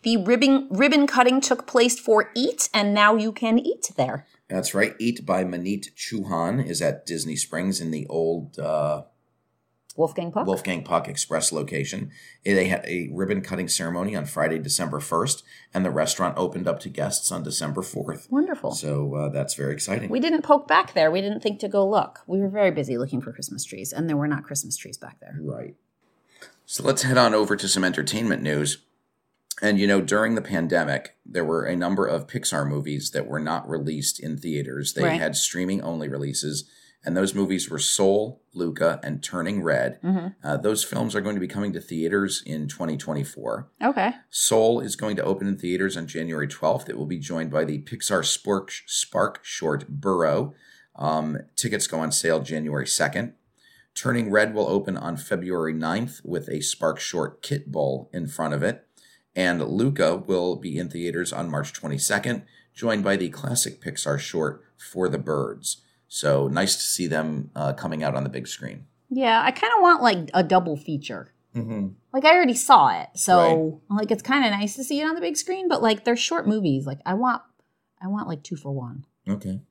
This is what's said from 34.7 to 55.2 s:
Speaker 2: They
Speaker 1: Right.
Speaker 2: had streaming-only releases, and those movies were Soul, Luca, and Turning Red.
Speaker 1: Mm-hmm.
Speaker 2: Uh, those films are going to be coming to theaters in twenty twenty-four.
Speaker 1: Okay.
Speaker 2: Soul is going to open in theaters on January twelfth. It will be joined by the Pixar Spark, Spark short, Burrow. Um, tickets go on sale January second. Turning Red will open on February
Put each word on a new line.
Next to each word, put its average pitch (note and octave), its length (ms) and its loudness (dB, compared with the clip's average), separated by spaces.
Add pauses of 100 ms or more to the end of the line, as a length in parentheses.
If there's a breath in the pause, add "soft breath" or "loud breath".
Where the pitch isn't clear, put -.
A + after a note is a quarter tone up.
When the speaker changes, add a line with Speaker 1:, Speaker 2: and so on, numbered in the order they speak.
Speaker 2:
They - 100 0
Speaker 1:
Right. - 160 0
Speaker 2:
had D#2 160 -2
streaming-only E2+ 720 -2
releases, C#2+ 560 -4 (420 soft breath)
and E2 100 -2
those G2 200 2
movies F#2+ 340 0
were D#2+ 80 -6
Soul, G2+ 640 2 (120)
Luca, E2 500 0
and D2 180 -6
Turning F2+ 400 -4
Red. B1 400 0
Speaker 1:
Mm-hmm. F3+ 260 0 (160)
Speaker 2:
Uh, - 140 -2
those G#2+ 260 0
films A2+ 320 -4
are G#2 60 2
going G#2 140 -2
to F#2 60 -2
be F2+ 60 -4
coming G2+ 260 -4
to E2+ 80 -8
theaters F#2+ 640 -2
in D2+ 220 -6
twenty D#2 300 -4
twenty-four. - 720 -6 (140)
Speaker 1:
Okay. G#3+ 300 2 (180)
Speaker 2:
Soul A2+ 480 4
is A2+ 160 -6
going G#2+ 220 -4
to - 60 -2
open G2 240 0
in F#2+ 100 -2
theaters F2+ 380 -2
on E2+ 120 -8
January D#2+ 400 -4
twelfth. D2+ 420 -2
It A#1 80 -8
will D2 80 -4
be E2 140 -6
joined D#2+ 320 -6
by D#2 140 2
the D2+ 180 -4
Pixar F#2+ 420 -2
Spark, - 460 0 (160)
Spark - 560 -2
short, D2+ 460 -2
Burrow. D#2+ 640 0 (420 soft breath)
Um, D#2 420 -2 (180)
tickets - 320 -2
go D#2+ 120 -4
on D#2 120 -2
sale D#2+ 280 2
January D2 480 -4
second. - 460 -2 (600 soft breath)
Turning A#2+ 380 0
Red G#2+ 240 4
will G#2 120 2
open G2 300 0
on E2 200 -6
February F2 560 -2